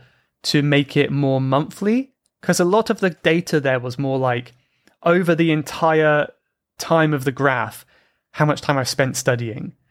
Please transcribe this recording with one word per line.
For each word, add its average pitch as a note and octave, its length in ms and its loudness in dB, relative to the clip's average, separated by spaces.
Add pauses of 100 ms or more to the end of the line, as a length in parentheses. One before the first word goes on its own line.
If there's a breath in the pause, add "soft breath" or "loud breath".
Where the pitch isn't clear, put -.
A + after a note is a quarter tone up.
(420 soft breath)
to - 200 0
make C#3+ 360 0
it C#3 140 2
more C#3 300 0
monthly, F3 720 -2 (280)
'cause F3 180 0
a F3+ 60 4
lot G#3+ 240 2
of A3 100 -2
the F#3+ 120 0
data E3 480 0
there C3 200 0
was A#2+ 200 -8
more C3+ 180 -2
like B2 360 -2 (500)
over F3 300 4
the E3 180 2
entire D#3 760 2 (500)
time D#3 360 2
of C3+ 100 -2
the C#3 80 -2
graph, B2+ 540 -2 (460)
how - 140 0
much D3 160 0
time C#3+ 160 0
I've C3 100 -2
spent C3 300 -2
studying. A#2+ 560 -4 (180)